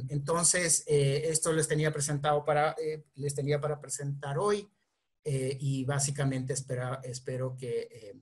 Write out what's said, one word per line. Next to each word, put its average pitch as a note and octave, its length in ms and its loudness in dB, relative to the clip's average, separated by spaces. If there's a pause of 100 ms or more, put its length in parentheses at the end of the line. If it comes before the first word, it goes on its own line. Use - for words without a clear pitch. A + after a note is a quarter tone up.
entonces, E3 800 2
eh, C#3+ 380 4
esto D#3+ 260 2
les D#3+ 160 2
tenía D#3 240 2
presentado D3 520 0
para, D3+ 380 2
eh, D#3 220 -4 (100)
les C#3 180 -4
tenía C#3+ 280 0
para D3 200 -2
presentar C#3+ 580 -4
hoy, G3+ 300 0 (540)
eh, C3+ 380 -2
y C3+ 240 0
básicamente C#3 680 0
espera, B2+ 500 -4
espero B2+ 520 -6
que, A#2 360 -4
eh, G#2 300 -18